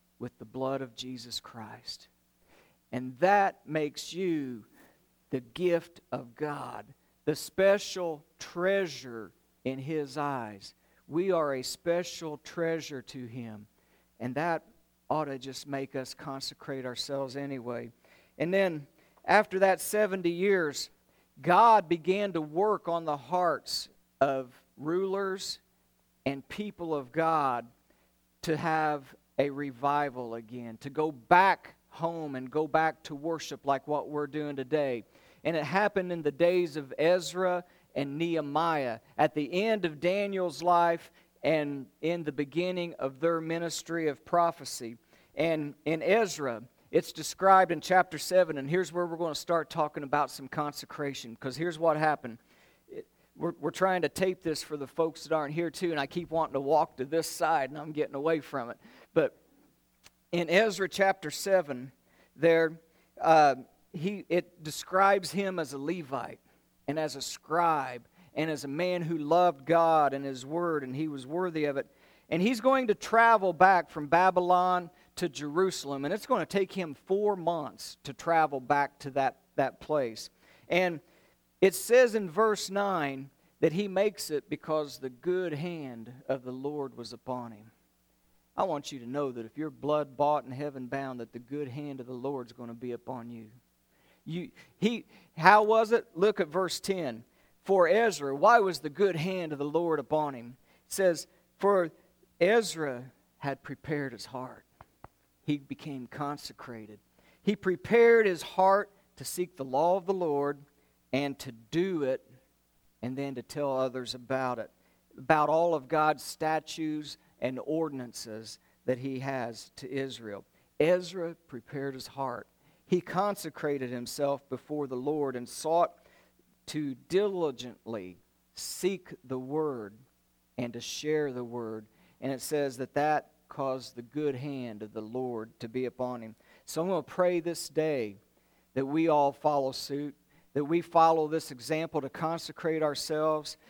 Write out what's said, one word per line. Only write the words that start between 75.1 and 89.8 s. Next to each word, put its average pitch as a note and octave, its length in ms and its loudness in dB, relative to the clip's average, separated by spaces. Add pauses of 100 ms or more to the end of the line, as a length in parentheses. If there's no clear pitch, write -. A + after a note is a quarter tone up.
to F3 120 -2
Jerusalem, C#3+ 760 -2
and D#3+ 100 -2
it's G#3+ 120 -6
gonna G#3 200 2
take F#3+ 260 0
him E3 220 -6
four G#3 400 0
months D#3+ 720 -4
to C#3+ 80 -10
travel D#3 480 2
back C#3+ 400 0
to C#3 120 -10
that, C3+ 260 0 (180)
that C3+ 240 0
place. C3 500 -2 (380)
And F3 320 2 (600)
it F#3 140 6
says A#3+ 400 6
in G3 160 -2
verse G#3 400 0
nine D3+ 600 -2 (280)
that D#3 140 2
he G3+ 160 -2
makes G3 420 -2
it D3 180 -4
because D3+ 500 -4
the C3 120 -8
good F3 440 -2
hand C#3 580 -8 (160)
of C3 160 -2
the B2+ 80 -8
Lord C3+ 440 -6
was A#2 160 -12
upon A#2+ 380 -8
him. A2 220 -20 (840)
I - 60 0
want D3 300 -2
you C3 80 -12
to A#2 60 -14
know C3+ 260 -4
that A#2 140 -8
if - 120 -14
you're D#3 120 -6
blood-bought C#3+ 720 0